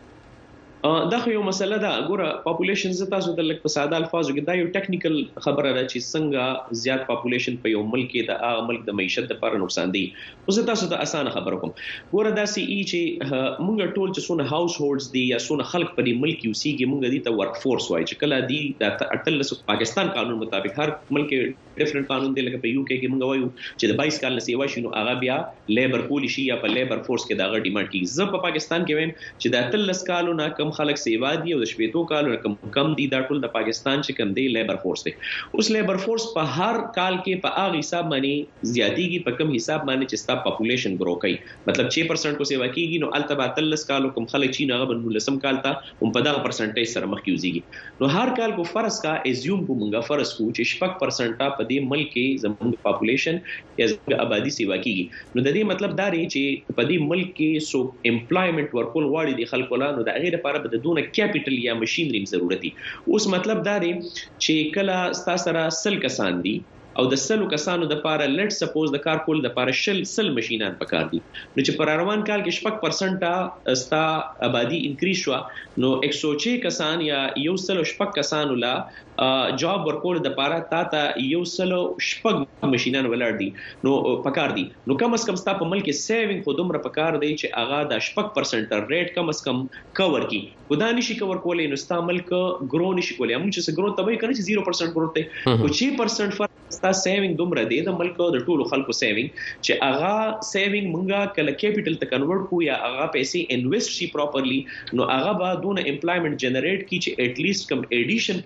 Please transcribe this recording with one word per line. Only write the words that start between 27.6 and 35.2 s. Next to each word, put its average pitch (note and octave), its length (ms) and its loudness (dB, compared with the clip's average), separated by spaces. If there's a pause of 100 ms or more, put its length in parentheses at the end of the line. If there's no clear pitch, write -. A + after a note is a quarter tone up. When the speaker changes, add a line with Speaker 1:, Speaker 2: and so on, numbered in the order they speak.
Speaker 1:
کیږي. F2+ 160 0 (100)
زه F#3 100 4
په G3 200 0
پاکستان E3 400 0
کې D3+ 80 0
وایم D#3+ 180 0 (280)
چې - 120 -4
د B2 140 2
اتلس F#3+ 360 0
کالو F3 300 0
نه D#3 160 0
کم D#3 280 -2
خلک D3 240 0
سیوا A#2+ 340 0
دي E3 180 -2
او D3 80 0
د A2 100 0
شپېتو A2+ 380 0
کالو D3 240 2
نه A2 120 -2
کم، G#2 100 0 (220)
کم D3+ 180 2
دي، C3+ 180 0
دا C3 80 2
ټول C#3+ 220 0
د A#2 100 -4
پاکستان A#2 480 0
چې - 160 -6
کم G#2 160 0
دی C3 160 2
لیبر A2 360 0
فورس F2 200 -2
دی. E2 80 -2 (400)